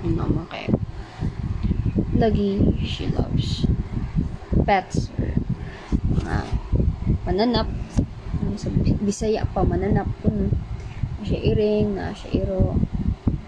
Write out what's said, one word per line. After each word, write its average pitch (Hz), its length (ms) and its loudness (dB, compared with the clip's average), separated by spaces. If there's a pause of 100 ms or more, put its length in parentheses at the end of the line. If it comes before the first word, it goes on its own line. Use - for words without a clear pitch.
kung 170 140 2
mama 160 340 0
kayo. - 240 -2 (1400)
Lagi, 208 400 2 (240)
she - 320 -4
loves - 540 0 (960)
pets - 540 0
or - 100 0 (880)
mga 80 180 0 (840)
mananap. 214 460 2 (880)
Sa - 140 -4 (260)
Bisaya 214 480 0
pa, - 160 0
mananap 190 560 2
ko, 214 160 0
no? 196 160 0
Na - 720 -4
siya - 180 -2 (140)
iring, 208 400 4
na 175 160 -4
siya - 320 -2
iro. 95 320 2 (720)